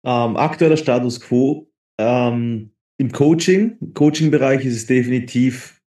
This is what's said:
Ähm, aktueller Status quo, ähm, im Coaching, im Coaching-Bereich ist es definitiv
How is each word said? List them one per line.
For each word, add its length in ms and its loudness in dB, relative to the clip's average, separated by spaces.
Ähm, 300 0
aktueller 400 2
Status 420 -2
quo, 500 -2
ähm, 720 -2
im 140 -2
Coaching, 720 2
im 120 -12
Coaching-Bereich 680 2
ist 140 -4
es 80 -12
definitiv 1040 -2